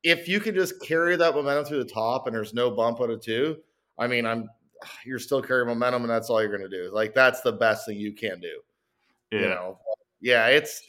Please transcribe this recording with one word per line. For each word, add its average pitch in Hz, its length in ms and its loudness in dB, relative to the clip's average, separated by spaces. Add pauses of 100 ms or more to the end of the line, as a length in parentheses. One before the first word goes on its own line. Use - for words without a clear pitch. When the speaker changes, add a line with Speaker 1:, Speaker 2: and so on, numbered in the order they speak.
Speaker 1:
if 165 240 2
you 202 120 0
can 208 140 -4
just 185 280 -2
carry 170 340 2
that 165 180 4
momentum 143 320 0
through 143 180 -4
the 110 60 -12
top 123 360 -2
and 117 100 -4
there's 107 180 -6
no 120 160 2
bump 117 300 0
out 117 100 0
of 110 100 -6
two, 139 420 -2 (360)
I 120 100 0
mean, 120 180 0
I'm, 113 220 -4 (560)
you're 127 140 -6
still 131 240 0
carrying 123 260 2
momentum 120 340 0
and 117 80 -4
that's 113 200 0
all 110 120 4
you're 104 140 0
gonna 98 120 -8
do. 92 240 -8
Like, 107 220 0
that's 127 280 6
the 120 100 2
best 110 340 2
thing 104 120 -8
you 104 160 -6
can 92 260 -8
do. 80 220 -12 (680)
Speaker 2:
Yeah. 104 80 0
Speaker 1:
You 92 100 2
know? 92 300 -6 (400)
Yeah, 120 280 4
it's, 147 400 2